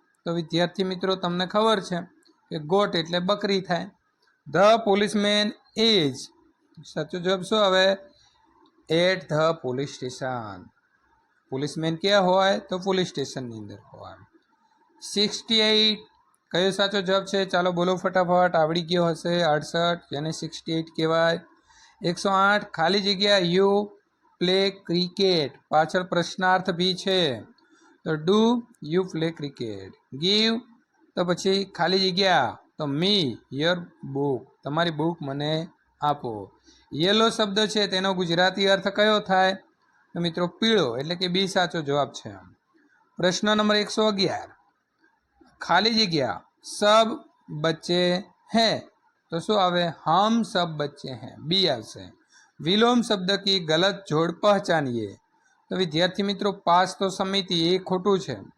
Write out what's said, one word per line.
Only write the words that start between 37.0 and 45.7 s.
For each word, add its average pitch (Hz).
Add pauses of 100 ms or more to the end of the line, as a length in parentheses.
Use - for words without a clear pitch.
શબ્દ 214
છે 214
તેનો 190
ગુજરાતી 185
અર્થ 190
કયો 208
થાય? 190 (600)
તો 175
મિત્રો 170
પીળો, 170
એટલે 156
કે 180
બી 185
સાચો 180
જવાબ 139
છે. 101 (800)
પ્રશ્ન 190
નંબર 214
એકસો 208
અગિયાર, 196 (1120)
ખાલી 220